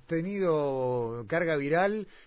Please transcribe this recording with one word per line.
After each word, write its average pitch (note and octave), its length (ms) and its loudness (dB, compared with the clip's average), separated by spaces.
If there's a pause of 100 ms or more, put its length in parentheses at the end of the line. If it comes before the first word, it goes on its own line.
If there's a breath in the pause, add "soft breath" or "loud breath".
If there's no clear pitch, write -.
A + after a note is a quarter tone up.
tenido C#3 1200 0
carga D#3+ 300 0
viral, F#3 500 0 (200 loud breath)